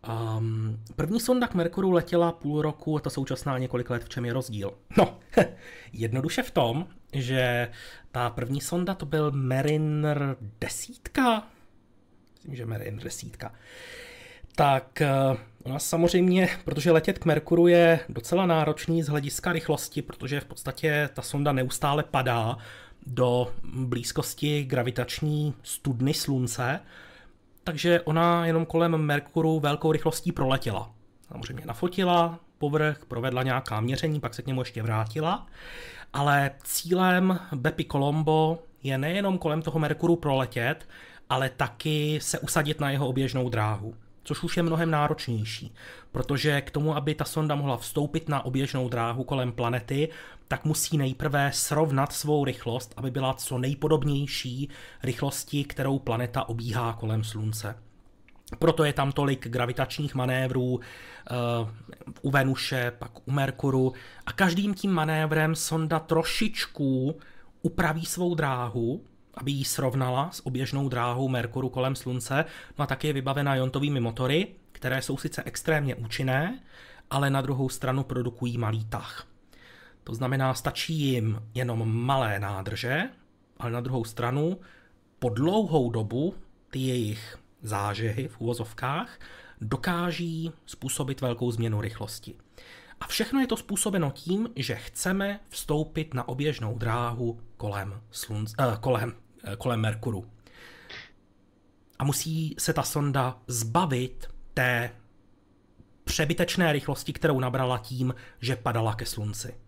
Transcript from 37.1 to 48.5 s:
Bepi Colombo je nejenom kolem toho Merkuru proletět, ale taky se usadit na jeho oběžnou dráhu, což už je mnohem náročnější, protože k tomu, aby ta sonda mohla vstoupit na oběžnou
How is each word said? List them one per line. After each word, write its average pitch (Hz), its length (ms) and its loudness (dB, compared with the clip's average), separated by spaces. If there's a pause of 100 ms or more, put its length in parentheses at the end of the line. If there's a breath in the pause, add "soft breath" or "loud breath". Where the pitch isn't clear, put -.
Bepi 156 300 0
Colombo 156 720 4 (240)
je 135 140 0
nejenom 185 400 2
kolem 160 240 0
toho 156 180 0
Merkuru 151 360 4
proletět, 135 720 0 (420 loud breath)
ale 131 200 2
taky 151 720 0
se - 180 -4
usadit 147 400 0
na 139 120 2
jeho 139 160 2
oběžnou 127 420 0
dráhu, 107 460 -2 (280)
což - 200 -4
už 170 140 0
je 175 60 4
mnohem 165 280 2
náročnější, 127 840 0 (380 loud breath)
protože 143 500 2
k - 100 -10
tomu, 151 240 0
aby 147 200 0
ta 151 100 -4
sonda 151 300 0
mohla 139 220 0
vstoupit 151 520 -2
na 139 160 0
oběžnou 131 440 0